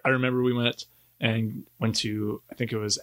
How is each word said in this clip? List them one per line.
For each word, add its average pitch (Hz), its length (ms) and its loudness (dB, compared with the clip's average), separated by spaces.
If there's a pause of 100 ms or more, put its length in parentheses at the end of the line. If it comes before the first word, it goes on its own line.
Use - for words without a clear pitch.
I 131 60 4
remember 127 320 2
we 123 100 4
went 120 340 0 (340)
and 113 460 0 (140)
went 113 160 0
to, 107 440 -4 (100)
I - 40 -20
think 120 180 -4
it 117 60 -2
was 104 240 -2